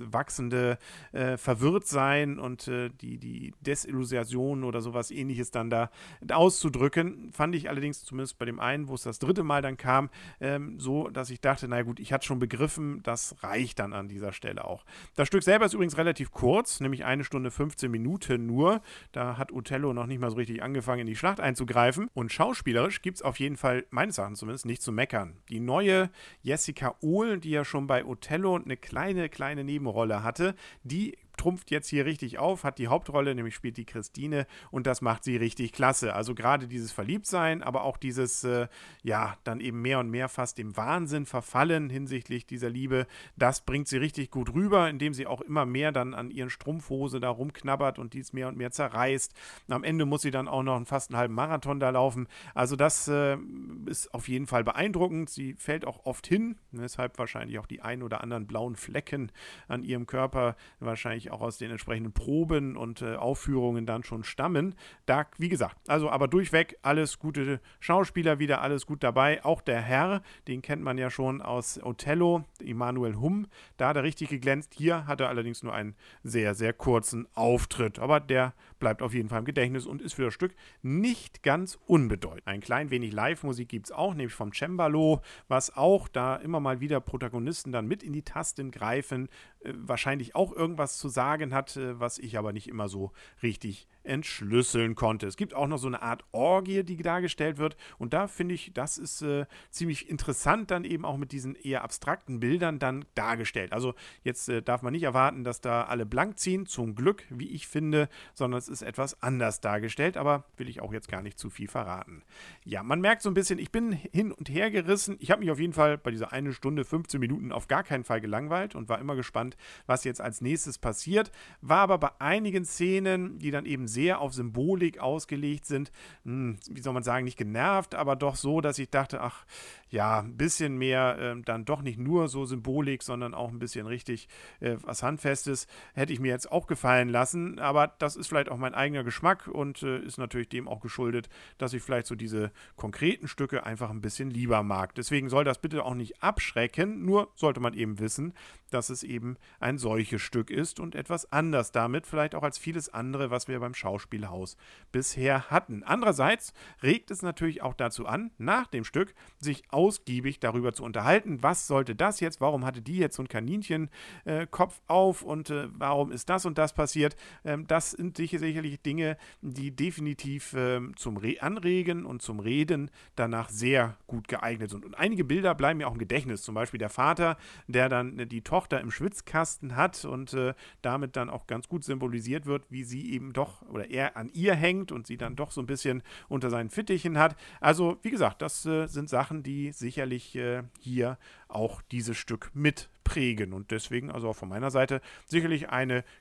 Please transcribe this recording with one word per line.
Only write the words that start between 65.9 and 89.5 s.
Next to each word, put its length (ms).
aber 180
durchweg 540
alles 380
gute 420
Schauspieler 600
wieder, 220
alles 240
gut 180
dabei. 420
Auch 160
der 200
Herr, 400
den 140
kennt 220
man 140
ja 120
schon 320
aus 400
Othello, 640
Emanuel 560
Humm, 320
da 120
hat 80
er 60
richtig 260
geglänzt. 460
Hier 320
hat 140
er 80
allerdings 340
nur 100
einen 220
sehr, 300
sehr 200
kurzen 600
Auftritt, 680
aber 200
der 340
bleibt 220
auf 120
jeden 160
Fall 100
im 60
Gedächtnis 400
und 160
ist 120
für 120
das 80
Stück 220
nicht 640
ganz 340
unbedeutend. 600
Ein 140
klein 300
wenig 220
Live-Musik 560
gibt's 220
auch, 220
nämlich 200
vom 200
Cembalo, 680
was 280
auch 320
da 280
immer 240
mal 200
wieder 200
Protagonisten 720
dann 160
mit 160
in 100
die 100
Tasten 480
greifen, 580